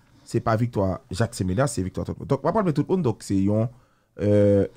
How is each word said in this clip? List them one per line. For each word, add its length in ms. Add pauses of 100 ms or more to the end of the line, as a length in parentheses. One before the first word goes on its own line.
(240)
se 160
pa 160
vitwa 540
Jacques 260
Semelas, 320
se 140
vitwa 220
tout 140
moun. 80
Donk, 160
m 60
ap 60
pale 180
tout 160
moun, 140
donk, 200
se 140
yon, 320 (520)
euh, 460 (100)